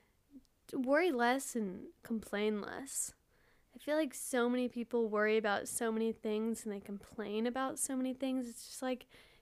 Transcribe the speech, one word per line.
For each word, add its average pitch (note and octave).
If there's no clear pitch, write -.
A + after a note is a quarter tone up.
worry C#4+
less B3+
and G3+
complain G#3+
less. -
I B3+
feel D4
like D4+
so A#3+
many B3
people A#3
worry G#3+
about G#3
so A3+
many A3+
things A3
and G#3
they G3+
complain G#3
about C4
so C4+
many B3+
things. C4
It's -
just -
like, B3+